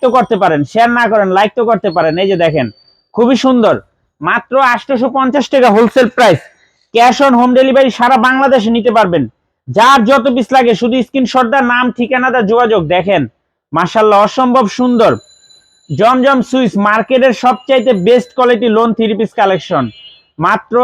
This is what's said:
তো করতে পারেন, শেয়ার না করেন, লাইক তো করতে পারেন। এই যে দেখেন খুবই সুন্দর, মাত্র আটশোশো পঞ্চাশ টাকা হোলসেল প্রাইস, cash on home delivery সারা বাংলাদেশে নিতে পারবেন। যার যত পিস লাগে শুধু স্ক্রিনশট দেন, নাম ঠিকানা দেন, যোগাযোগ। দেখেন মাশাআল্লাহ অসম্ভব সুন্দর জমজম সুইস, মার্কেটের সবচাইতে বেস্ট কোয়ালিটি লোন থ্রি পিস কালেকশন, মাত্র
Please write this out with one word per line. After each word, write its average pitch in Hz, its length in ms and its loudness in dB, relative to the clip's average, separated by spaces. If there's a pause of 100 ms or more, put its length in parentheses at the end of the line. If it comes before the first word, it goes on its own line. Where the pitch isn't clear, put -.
তো 262 120 0
করতে 240 280 0
পারেন, 160 180 0 (100)
শেয়ার 233 260 0
না 240 140 0
করেন, 208 260 0
লাইক 214 200 0
তো 240 120 -2
করতে 214 260 -2
পারেন। 160 260 0
এই 196 100 -2
যে 190 120 -2
দেখেন 151 240 -2 (480)
খুবই 240 280 2
সুন্দর, 240 320 2 (460)
মাত্র 202 320 -4 (200)
আটশোশো 240 340 -4 (100)
পঞ্চাশ 262 360 0
টাকা 247 220 4
হোলসেল 233 400 2
প্রাইস, 208 240 2 (540)
cash 240 320 2
on 269 140 2
home 247 200 0
delivery 262 400 2
সারা 254 180 2 (100)
বাংলাদেশে 262 500 0
নিতে 233 200 -2
পারবেন। 175 260 0 (440)
যার 233 320 2 (100)
যত 262 160 2 (100)
পিস 247 200 -4
লাগে 240 260 2
শুধু 233 140 -2 (120)
স্ক্রিনশট 262 460 -2
দেন, 277 100 0 (100)
নাম 247 120 0 (120)
ঠিকানা 247 360 -2
দেন, 247 180 0
যোগাযোগ। 226 300 0 (120)
দেখেন 180 280 0 (520)
মাশাআল্লাহ 202 540 0
অসম্ভব 254 380 0 (120)
সুন্দর 240 340 2 (800)
জমজম 254 500 2 (100)
সুইস, 254 240 -2 (140)
মার্কেটের 233 460 0 (100)
সবচাইতে 254 480 0 (160)
বেস্ট 240 300 2
কোয়ালিটি 247 300 0 (100)
লোন 233 200 0
থ্রি 220 220 -2
পিস 214 200 -4
কালেকশন, 180 440 -2 (600)
মাত্র 214 380 -2